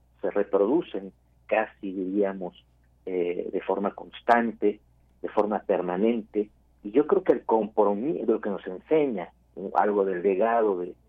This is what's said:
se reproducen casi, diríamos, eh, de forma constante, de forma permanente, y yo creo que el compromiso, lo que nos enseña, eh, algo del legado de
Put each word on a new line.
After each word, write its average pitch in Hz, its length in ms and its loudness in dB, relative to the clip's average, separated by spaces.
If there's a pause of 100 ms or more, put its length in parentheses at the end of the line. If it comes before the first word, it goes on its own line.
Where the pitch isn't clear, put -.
(220)
se 95 100 -2
reproducen 101 800 0 (360)
casi, 107 440 -2
diríamos, 95 720 -4 (420)
eh, 87 460 -4
de 92 100 -4
forma 95 340 -2
constante, 107 840 0 (420)
de 90 80 -8
forma 104 300 0
permanente, 101 920 0 (380)
y 104 40 -8
yo 139 140 4
creo 190 180 0
que 156 100 4
el 120 100 -2
compromiso, 110 880 0
lo 107 80 2
que 107 100 -6
nos 95 160 -6
enseña, 104 680 -2 (240)
eh, 95 180 -8
algo 101 300 2
del 90 180 -2
legado 104 560 2
de 87 160 -8 (140)